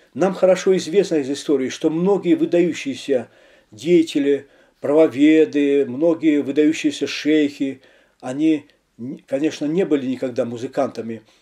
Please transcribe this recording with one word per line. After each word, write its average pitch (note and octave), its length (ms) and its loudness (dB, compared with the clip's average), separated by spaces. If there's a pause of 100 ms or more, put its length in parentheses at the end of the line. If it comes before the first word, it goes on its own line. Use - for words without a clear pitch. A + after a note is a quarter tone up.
(140)
нам F#3 200 0
хорошо F#3 440 2
известно F3 380 0
из C3+ 140 -2
истории, C#3 380 -2
что - 220 -2
многие F3 460 0
выдающиеся C#3+ 920 -2 (440)
деятели, C#3+ 760 0 (340)
правоведы, C#3+ 1040 4
многие D3+ 560 0
выдающиеся D3 640 0
шейхи, C#3+ 760 -2 (400)
они, D3 440 -2 (340)
н-, B2 260 -12
конечно, D3 400 -4
не E3+ 200 0
были D3 200 0
никогда B2+ 400 -4
музыкантами, A#2 760 -6 (200)